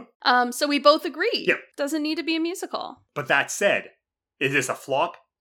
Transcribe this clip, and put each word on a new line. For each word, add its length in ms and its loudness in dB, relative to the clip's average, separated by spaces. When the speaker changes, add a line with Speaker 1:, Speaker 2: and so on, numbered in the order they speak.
Speaker 1:
Um, 280 4
so 160 -2
we 100 2
both 260 6
agree. 440 -2
Speaker 2:
Yep. 120 2
Speaker 1:
Doesn't 260 -2
need 160 -2
to 40 -4
be 120 -2
a 40 0
musical. 640 -6
Speaker 2:
But 140 -6
that 200 2
said, 360 0
is 140 0
this 160 2
a 60 -2
flop? 420 -2